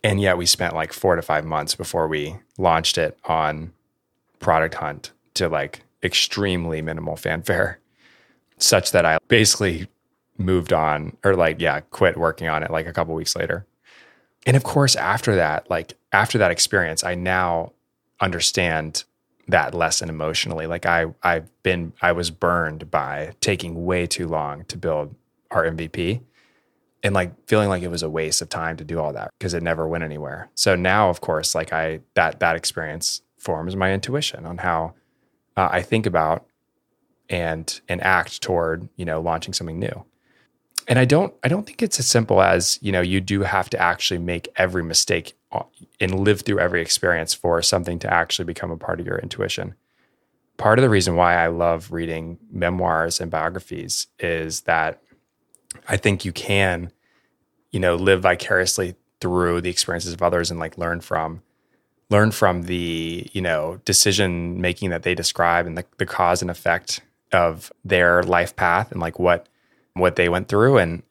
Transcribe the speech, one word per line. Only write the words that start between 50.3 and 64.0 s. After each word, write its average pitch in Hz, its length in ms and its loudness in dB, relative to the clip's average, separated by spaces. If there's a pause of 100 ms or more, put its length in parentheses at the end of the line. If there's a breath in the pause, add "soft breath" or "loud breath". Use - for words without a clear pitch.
Part 110 220 6
of 131 40 6
the 131 60 6
reason 92 260 4
why 87 200 6
I 85 120 2
love 85 440 0
reading 82 460 -6 (140)
memoirs 87 680 0
and 82 100 -6
biographies 85 800 -6 (120)
is 82 420 -4
that 80 400 0 (840)
I - 100 0
think 98 260 2
you 92 80 -6
can, 90 600 0 (800)
you 101 80 -4
know, 90 160 4
live 92 260 4
vicariously 92 760 2 (240)
through 90 420 0
the 90 80 -4
experiences 87 440 -4
of 85 80 -6
others 85 300 2
and, 82 80 -6
like, 80 180 -8
learn 85 240 -4
from, 80 400 -6 (680)
learn 107 220 4
from 90 320 2
the, 85 680 -4
you 98 80 -4
know, 82 420 -2
decision 90 800 2